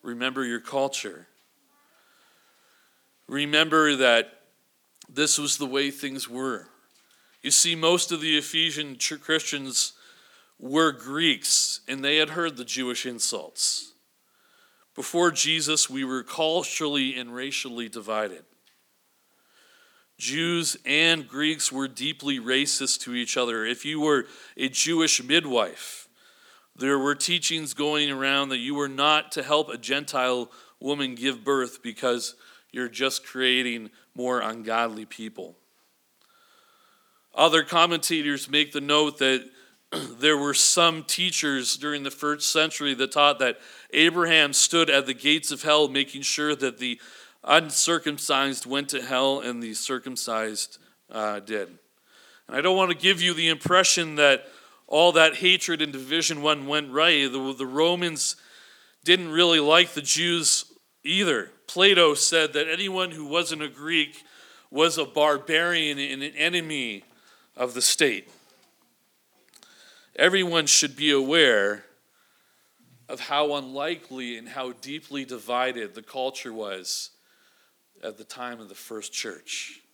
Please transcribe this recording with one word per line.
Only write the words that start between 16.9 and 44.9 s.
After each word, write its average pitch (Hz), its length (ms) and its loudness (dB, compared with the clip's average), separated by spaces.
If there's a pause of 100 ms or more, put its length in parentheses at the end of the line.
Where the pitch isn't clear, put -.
and 120 160 -12
racially 123 540 -8
divided. 107 560 -6 (1700)
Jews 165 680 -2
and 156 420 2
Greeks 147 460 -2
were 135 160 -4
deeply 139 500 -6
racist 135 640 -2
to 123 120 -10
each 120 220 -4
other. 117 280 -2
If 117 200 -6
you 151 160 -6
were 147 260 2 (300)
a 135 120 -4
Jewish 160 540 0
midwife, 127 840 -2 (680)
there 135 220 2
were 139 160 0
teachings 160 600 -2
going 147 360 0
around 139 400 0
that 131 80 -2
you 131 160 -4
were 143 140 -2
not 147 440 2
to 147 100 -6
help 151 260 0
a 120 100 -10
Gentile 127 720 -2 (280)
woman 135 360 -4
give 120 280 -4
birth 131 400 -2
because 120 520 -4 (360)
you're 123 180 -6
just 131 380 -4
creating 127 640 -2 (240)
more 123 260 -2
ungodly 113 640 -4
people. 98 500 -14 (1800)
Other 156 280 6
commentators 160 840 0
make 147 240 0
the 147 80 -4
note 147 380 2
that 131 300 0 (440)
<clears throat> 120 260 -8
there 147 180 4
were 143 180 -2
some 160 500 4
teachers 143 720 -2
during 147 260 -6
the 139 80 -6
first 147 400 -4
century 156 440 0
that 131 180 -2
taught 147 280 4
that 123 180 0 (340)
Abraham 160 600 4
stood 165 360 4
at 139 180 4